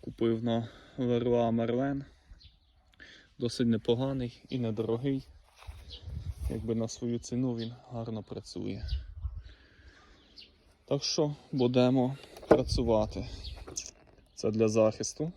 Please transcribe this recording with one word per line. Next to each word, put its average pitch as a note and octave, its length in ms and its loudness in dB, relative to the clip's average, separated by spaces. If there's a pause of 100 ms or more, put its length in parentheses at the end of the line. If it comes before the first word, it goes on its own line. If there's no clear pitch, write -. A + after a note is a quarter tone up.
Купив A2+ 440 0
на A#2 240 0 (300)
Leroy A#2+ 560 2
Merlin. B2+ 500 0 (1300)
Досить A#2+ 300 2
непоганий A#2+ 800 0
і B2+ 100 -4
недорогий. A#2 680 -2 (1200)
Якби A2+ 240 -2
на A2+ 140 0
свою A#2+ 300 -4
ціну B2 380 -2
він A2+ 160 -6 (180)
гарно A2+ 320 -6
працює. G2+ 600 -8 (2000)
Так C#3 200 -2
що D3 320 0 (160)
будемо B2+ 640 4 (320)
працювати. A2+ 800 2 (1040)
Це A#2 160 -2
для A2 180 4
захисту. A2 680 2